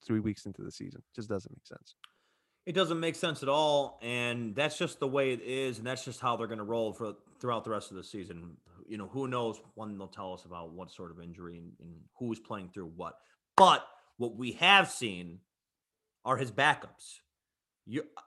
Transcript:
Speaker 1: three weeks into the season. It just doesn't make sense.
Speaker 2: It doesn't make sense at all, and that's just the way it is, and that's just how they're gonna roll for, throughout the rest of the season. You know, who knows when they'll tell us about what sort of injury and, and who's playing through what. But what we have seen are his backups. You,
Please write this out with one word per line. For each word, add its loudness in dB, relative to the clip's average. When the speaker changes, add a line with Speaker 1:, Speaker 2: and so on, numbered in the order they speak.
Speaker 1:
three 2
weeks -2
into -10
the -10
season. -12
It -20
just -8
doesn't -4
make -20
sense. -20
Speaker 2:
It -4
doesn't 2
make 0
sense -2
at -2
all, 4
and -2
that's 0
just -4
the 2
way 2
it -4
is, -4
and -8
that's -4
just -10
how 2
they're -4
gonna -6
roll 0
for, -8
throughout -2
the -6
rest -4
of -12
the -12
season. -12
You -10
know, -10
who -4
knows -2
when -10
they'll -10
tell -10
us -14
about -10
what -12
sort -12
of -16
injury -12
and, -16
and -16
who's -4
playing -10
through -10
what. -8
But 10
what -2
we -4
have 8
seen -6
are 2
his -2
backups. 2
You, -4